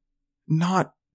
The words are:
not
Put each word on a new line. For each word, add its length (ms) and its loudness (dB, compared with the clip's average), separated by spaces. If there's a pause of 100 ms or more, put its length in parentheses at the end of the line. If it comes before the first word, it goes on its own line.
(480)
not 460 0 (220)